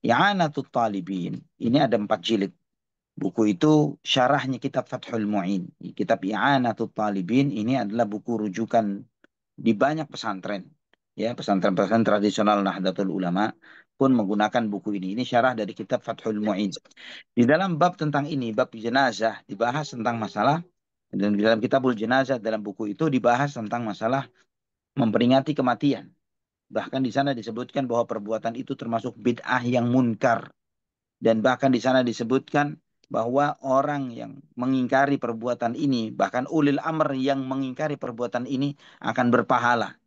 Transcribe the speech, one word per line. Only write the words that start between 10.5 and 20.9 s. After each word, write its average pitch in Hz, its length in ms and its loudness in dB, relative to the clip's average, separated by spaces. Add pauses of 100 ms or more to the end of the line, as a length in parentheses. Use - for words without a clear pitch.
Ya, 113 240 -4
pesantren-pesantren 101 720 2
tradisional 104 560 2
Nahdlatul 95 480 -2
Ulama 92 400 -2 (480)
pun 135 160 6
menggunakan 107 560 0
buku 101 240 -4
ini. 92 160 -4
Ini 123 160 -4
syarah 127 240 2
dari 110 240 -6
kitab 113 240 -4
Fathul 107 400 -6
Mu'in. 101 320 0 (640)
Di 120 80 6
dalam 165 320 2
bab 175 240 2
tentang 147 240 -2
ini, 139 320 -4
bab - 160 0
jenazah, 113 720 0
dibahas 123 480 -2
tentang 120 240 -2
masalah, 113 480 0 (480)